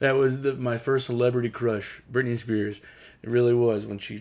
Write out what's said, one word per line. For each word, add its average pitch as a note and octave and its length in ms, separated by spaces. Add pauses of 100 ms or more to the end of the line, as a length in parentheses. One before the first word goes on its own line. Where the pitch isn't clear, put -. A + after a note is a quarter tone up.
That C3+ 160
was C3+ 260
the, C#3 120
my B2 220
first C3 300
celebrity B2 420
crush, A2+ 540 (100)
Britney A#2+ 240
Spears. G#2+ 460 (400)
It - 80
really A#2+ 240
was. A2+ 320
When G#2 120
she G#2+ 220